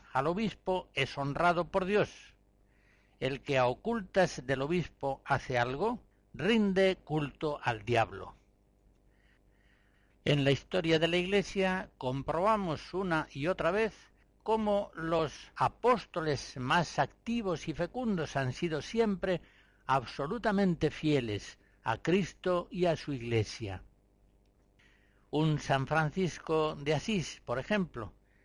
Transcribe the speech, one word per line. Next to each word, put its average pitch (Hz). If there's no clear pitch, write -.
al 135
obispo 185
es -
honrado 160
por 185
Dios. 196
El 131
que 139
a 127
ocultas 185
del 131
obispo 143
hace 131
algo, 143
rinde 190
culto 147
al 110
diablo". 101
En 147
la 139
historia 160
de 165
la 170
Iglesia 190
comprobamos 156
una 175
y 143
otra 165
vez 214
cómo 208
los 165
apóstoles 160
más 151
activos 196
y 160
fecundos 175
han 131
sido 156
siempre 196
absolutamente 165
fieles 123
a 113
Cristo 180
y 180
a 165
su 147
Iglesia. 113
Un 151
San 135
Francisco 156
de 147
Asís, 160
por 120
ejemplo, 143